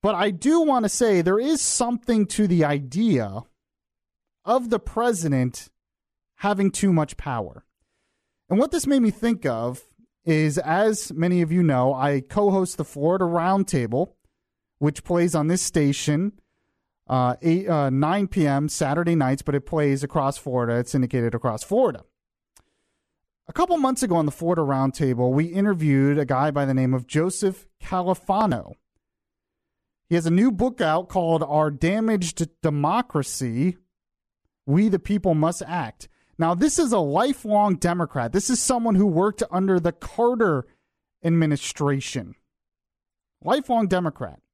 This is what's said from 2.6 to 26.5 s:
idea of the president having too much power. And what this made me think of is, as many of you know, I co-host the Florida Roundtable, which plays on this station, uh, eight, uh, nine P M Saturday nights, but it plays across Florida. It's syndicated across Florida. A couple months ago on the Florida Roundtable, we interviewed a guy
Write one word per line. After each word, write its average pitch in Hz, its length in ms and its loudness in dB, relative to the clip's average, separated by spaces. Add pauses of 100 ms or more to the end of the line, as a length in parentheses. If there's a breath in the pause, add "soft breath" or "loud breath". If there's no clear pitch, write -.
idea 143 800 -2 (1000)
of 240 260 0
the 220 80 0
president 165 920 -2 (640)
having 196 340 0
too 196 220 0
much 156 240 0
power. 107 480 -8 (880)
And 190 80 2
what 277 120 2
this 277 160 -2
made 277 140 4
me 220 100 2
think 233 340 -2
of 123 380 -4 (420)
is, 156 320 2
as 196 560 0
many 175 300 0
of 160 100 -2
you 180 100 2
know, 135 300 2
I 139 280 0
co-host 196 580 0
the 156 60 -4
Florida 175 420 0
Roundtable, 170 880 0 (640)
which 151 260 -2
plays 170 300 0
on 151 140 2
this 180 120 0
station, 151 800 0 (680)
uh, 123 340 0
eight, 175 260 0
uh, 147 220 0
nine 160 360 0
P 170 200 0
M 143 240 0
Saturday 165 440 0
nights, 139 280 0
but 143 120 -4
it 139 120 -2
plays 143 360 0
across 139 360 -2
Florida. 120 380 -2
It's 120 160 -4
syndicated 123 420 0
across 113 280 -4
Florida. 208 420 0 (1400)
A - 40 -18
couple 349 240 0
months 262 260 0
ago 185 140 0
on 160 80 2
the 147 80 -2
Florida 170 300 -2
Roundtable, 135 680 0
we 143 140 2
interviewed 156 720 2
a 151 80 0
guy 135 260 0